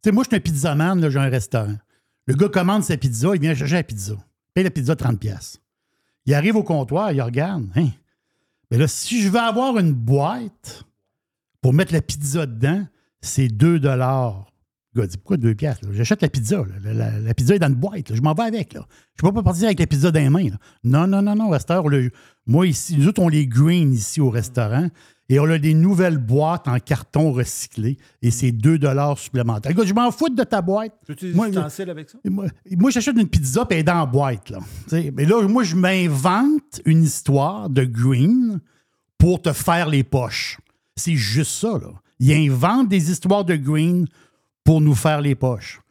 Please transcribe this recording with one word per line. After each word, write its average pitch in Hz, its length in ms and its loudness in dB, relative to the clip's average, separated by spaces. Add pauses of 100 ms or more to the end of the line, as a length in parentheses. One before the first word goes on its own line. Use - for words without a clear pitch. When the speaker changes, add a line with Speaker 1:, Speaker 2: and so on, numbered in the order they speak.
Speaker 1:
Tu 214 80 2
sais, - 20 4
moi, 233 120 2
je - 60 -6
suis 220 80 0
un - 40 0
pizzaman, 160 600 0
là, 156 80 2
j'ai 139 100 0
un 135 100 2
restaurant. 110 460 -2 (520)
Le 131 80 0
gars 202 140 2
commande 196 340 0
sa 170 140 -2
pizza, 127 360 -2
il 165 80 0
vient 160 140 0
chercher 143 200 -2
la 170 80 0
pizza. 104 300 -10 (400)
Paye 185 100 2
la 180 80 0
pizza 143 240 -2
trente 120 240 -2
piastres. - 400 -10 (680)
Il 139 80 2
arrive 175 220 2
au 208 80 2
comptoir, 165 480 -4
il 135 100 -2
regarde. 131 540 -4
Hein ? 156 120 2 (800)
Mais 120 80 0
là, 147 100 2
si - 340 -4
je 196 80 2
veux 220 100 2
avoir 233 380 0
une 165 160 2
boîte 143 920 -4 (760)
pour 127 120 2
mettre 170 180 2
la 160 100 0
pizza 147 440 -6
dedans, 139 400 -2 (360)
c'est - 260 -2
deux 151 320 2
dollars. 127 680 -2 (480)
Le 117 80 0
gars 98 60 -2
dit, « 90 100 -10
Pourquoi 185 200 -2
deux 117 160 2
piastres, 123 340 -4
là ? 101 60 -6
J'achète 117 280 0
la 156 80 2
pizza, 127 280 -2
là. 131 80 -2 (180)
La, 107 100 -6
la, 110 260 -2
la 110 140 -2
pizza 131 220 2
est 196 40 0
dans 160 80 2
une 135 80 2
boîte, 170 340 -6
là. 110 60 -6
Je 113 60 -2
m'en 156 120 2
vais 220 100 -2
avec, 226 300 -4
là. - 140 -16 (280)
Je - 60 -8
peux 170 100 4
pas 214 120 -2
partir 175 220 2
avec 202 140 2
la 165 80 2
pizza 147 240 2
dans 156 80 2
les 139 100 4
mains, 160 200 2
là. » 101 80 -8 (260)
Non, 143 240 2
non, 196 140 2
non, 208 140 0
non, 214 160 0
à 143 80 0
cette - 120 -6
heure, 170 180 0
le, 131 200 2 (380)
moi, 156 180 4
ici, 165 320 -2
nous 143 100 4
autres, 202 140 0
on 175 60 4
les 151 180 2
green 143 480 2
ici 110 260 -4
au 135 120 2
restaurant 120 560 -2 (440)
et 135 80 6
on 143 40 2
a 160 160 2
des 156 160 2
nouvelles 175 420 4
boîtes 139 500 0
en 123 120 0
carton 147 520 0
recyclé 123 680 -4 (240)
et 120 80 2
c'est 120 200 0
deux 139 280 2
dollars 143 400 0
supplémentaires. 117 520 -4
Le 175 60 0
gars, « 220 80 2
Je 185 80 0
m'en 240 160 2
fous 320 200 -2
de 254 140 -2
ta 214 200 -2
boîte. » 208 300 -4 (120)
Speaker 2:
Tu 151 60 -16
utilises 175 240 -8
Speaker 1:
Moi, 214 140 2
Speaker 2:
l'ustensile 190 420 -6
avec 156 180 -14
ça ? - 160 -20
Speaker 1:
moi, 196 220 -4 (240)
moi, 185 180 2
j'achète 247 260 -2
une 220 140 2
pizza 151 360 0
puis 196 100 -2
elle 160 60 0
est - 20 0
dans 175 160 2
la 151 80 0
boîte, 131 420 -2
là. - 80 -12 (280)
Tu - 40 -20
sais, 156 260 -2
mais 139 100 0
là, 202 220 4
moi, 233 160 2
je 165 120 -4
m'invente 185 1120 0
une 160 180 6
histoire 156 640 0
de 131 140 2
green 135 760 2 (600)
pour 175 200 4
te 156 140 -2
faire 170 340 0
les 139 160 2
poches. - 540 -6 (380)
C'est 170 200 -4
juste 117 360 -2
ça, 220 220 -4
là. 123 180 -6 (260)
Ils 131 160 4
inventent 156 560 2
des 180 220 2
histoires 190 340 0
de 170 100 0
green 156 520 0 (580)
pour 156 160 6
nous 147 120 6
faire 151 280 2
les 143 120 0
poches. 123 580 -6